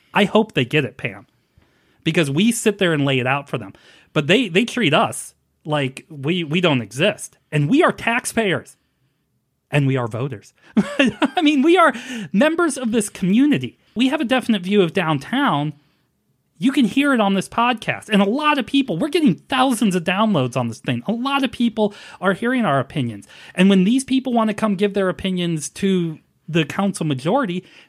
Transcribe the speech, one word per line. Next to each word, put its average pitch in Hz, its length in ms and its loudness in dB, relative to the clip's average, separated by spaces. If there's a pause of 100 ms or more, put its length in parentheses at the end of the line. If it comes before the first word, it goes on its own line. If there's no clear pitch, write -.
(140)
I 202 120 2
hope 214 280 0
they 131 120 0
get 147 180 0
it, 107 140 -8
Pam, 98 300 -12 (760)
because 160 260 0
we 190 220 2
sit 214 260 0
there 180 160 2
and 143 120 0
lay 135 140 2
it 123 80 -2
out 139 220 -2
for 139 80 -6
them. 101 140 -10 (400)
But 151 160 -2
they, 208 220 2
they 185 160 0
treat 202 280 0
us 160 400 -2 (300)
like 143 460 -4
we, 160 340 -4
we 156 160 0
don't 151 220 2
exist. 123 560 -4 (160)
And 147 160 0
we 285 140 4
are 269 100 2
taxpayers. 226 840 -4 (960)
And 143 140 2
we 135 80 0
are 123 140 -2
voters. 110 440 -10 (120)
<laughs> - 100 -6
I 320 640 0
mean, 294 200 2
we 330 160 4
are 320 160 4 (400)
members 311 440 2
of 254 140 -4
this 220 160 0
community. 196 720 0 (160)
We 254 140 2
have 302 100 -2
a 302 60 -2
definite 226 380 0
view 196 180 2
of 170 100 2
downtown. 160 800 0 (840)
You 233 160 0
can 285 100 4
hear 277 300 2
it 226 80 2
on 196 140 2
this 185 120 -2
podcast. 233 600 -4
And 208 120 4
a 202 80 4
lot 294 280 0
of 262 80 -2
people, 269 320 0
we're 240 100 -2
getting 294 280 2
thousands 247 600 0
of 180 80 -2
downloads 180 540 0
on 123 100 -2
this 110 120 -8
thing. 120 280 -4
A 202 60 -2
lot 269 320 -2
of 254 80 -4
people 220 400 0 (260)
are 185 140 2
hearing 240 320 0
our 139 160 2
opinions. 117 480 -6 (260)
And 190 140 6
when 196 160 4
these 254 180 2
people 262 300 -2
want 220 160 2
to 214 40 -2
come 214 220 -2
give 202 180 -2
their 196 140 0
opinions 180 640 -4
to 175 500 -2 (300)
the 156 160 0
council 190 400 -4
majority, 175 580 -2 (260)